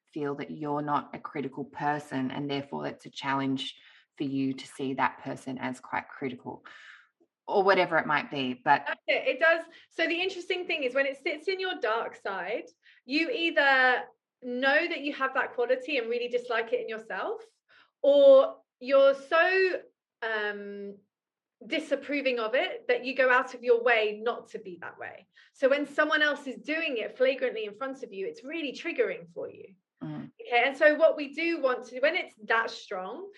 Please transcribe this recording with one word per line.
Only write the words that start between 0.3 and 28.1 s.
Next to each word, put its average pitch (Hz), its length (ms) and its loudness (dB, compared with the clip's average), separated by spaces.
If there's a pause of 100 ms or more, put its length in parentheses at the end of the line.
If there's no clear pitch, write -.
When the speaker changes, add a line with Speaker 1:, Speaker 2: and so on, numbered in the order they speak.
Speaker 1:
that 143 160 -10
you're 147 300 -4
not 147 320 -2
a - 60 -12
critical 139 460 -8
person, 143 680 -4
and 143 180 -6
therefore 143 340 -6
that's 147 220 -10
a 147 40 -16
challenge 135 640 -2 (440)
for 156 60 -4
you 135 300 -2
to - 120 -14
see 135 280 -6
that 131 300 -2
person 131 340 -10
as 127 220 -8
quite - 280 -8
critical, - 560 -10 (840)
or 190 160 2
whatever 180 340 4
it 151 80 0
might 147 240 0
be. 131 240 -4 (100)
But 143 220 4
Speaker 2:
That's 320 200 -4
it. 262 300 0
It - 40 -6
does. 330 240 4 (260)
So 330 160 -2
the 339 140 -2
interesting 359 460 -4
thing 311 180 -4
is, 247 100 -2
when 277 120 2
it 277 160 -6
sits 302 260 -4
in 381 120 -2
your 370 200 -4
dark 220 360 -2
side, 196 480 -6 (400)
you 311 260 -2
either 277 760 4 (380)
know 269 460 0
that 311 120 -4
you 277 140 -6
have 262 200 -2
that 254 200 -2
quality 254 440 -2
and 226 100 -4
really 240 200 -2
dislike 240 440 -2
it 233 80 0
in 226 80 -10
yourself, 220 540 -8 (600)
or 277 560 8 (220)
you're 269 340 6
so, 359 680 2 (420)
um, 202 720 -6 (720)
disapproving 277 760 -2
of 220 140 -4
it 311 340 -2
that 240 160 0
you 254 120 -6
go 262 140 4
out 254 240 2
of 240 100 -16
your 233 180 4
way 214 400 2
not 226 280 -6
to 214 100 -14
be 180 220 -16
that - 160 -14
way. - 300 -16 (260)
So 269 140 2
when 285 180 2
someone 302 360 2
else 294 240 0
is 240 120 -8
doing 302 400 -4
it 208 200 -8
flagrantly 262 480 0
in 202 100 -12
front 269 280 -10
of - 80 -18